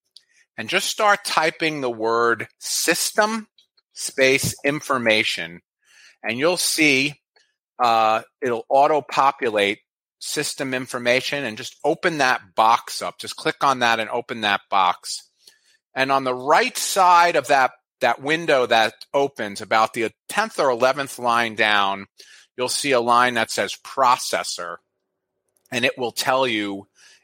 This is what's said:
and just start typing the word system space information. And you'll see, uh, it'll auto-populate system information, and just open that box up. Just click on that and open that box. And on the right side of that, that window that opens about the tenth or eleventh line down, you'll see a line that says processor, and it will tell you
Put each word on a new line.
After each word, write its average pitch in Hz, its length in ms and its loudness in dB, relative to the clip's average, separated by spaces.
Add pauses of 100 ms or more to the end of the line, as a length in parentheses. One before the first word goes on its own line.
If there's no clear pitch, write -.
(560)
and 110 140 -10
just 185 180 -2
start 202 380 0
typing 160 560 -2
the 127 80 -2
word 117 580 0 (100)
system - 880 -2 (440)
space 131 720 0
information. 113 960 -2 (640)
And 113 160 -6
you'll 165 160 0
see, 147 600 0 (680)
uh, 113 380 2 (200)
it'll 120 280 -4
auto-populate 135 1120 2 (400)
system 143 540 -6
information, 127 720 -2
and 107 140 -8
just 123 260 -14
open 160 360 -2
that 123 360 0
box 113 460 2
up. 90 180 -8
Just - 160 -12
click - 260 -4
on 135 180 2
that 117 200 2
and 110 100 -4
open 120 320 -6
that 101 280 0
box. - 600 -2 (640)
And 131 200 0
on 135 100 2
the 127 100 -2
right 156 440 0
side 175 580 4
of 143 120 0
that, 135 240 4 (280)
that 120 220 0
window 151 460 0
that 113 260 4 (200)
opens 120 460 -2
about 110 340 2
the 113 180 -4 (180)
tenth 214 300 -4
or 147 100 2
eleventh 131 500 0
line 117 360 0
down, 101 500 0 (500)
you'll 123 140 -4
see - 220 -4
a 120 100 4
line 120 320 4
that 110 180 -2
says 101 320 -4
processor, 90 920 -2 (960)
and 123 120 -4
it 135 140 -2
will 120 160 -6
tell 131 340 0
you 101 400 -6 (360)